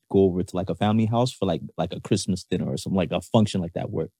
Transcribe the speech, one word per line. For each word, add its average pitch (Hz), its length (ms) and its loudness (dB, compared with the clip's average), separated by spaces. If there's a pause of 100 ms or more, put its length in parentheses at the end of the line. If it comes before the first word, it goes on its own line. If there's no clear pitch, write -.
(100)
go 98 140 6
over 90 180 2
to, - 140 -8
like, 90 140 -2
a 85 40 -4
family 107 300 2
house 117 260 2
for, - 160 -6
like, 85 140 0 (160)
like, 85 160 -2
a - 80 -10
Christmas 98 420 -2
dinner 101 240 -2
or 69 120 -4
something, - 180 -4
like, 90 160 0
a 82 80 -2
function 107 400 2
like 85 140 -6
that, - 160 -8
where, 80 180 -4 (120)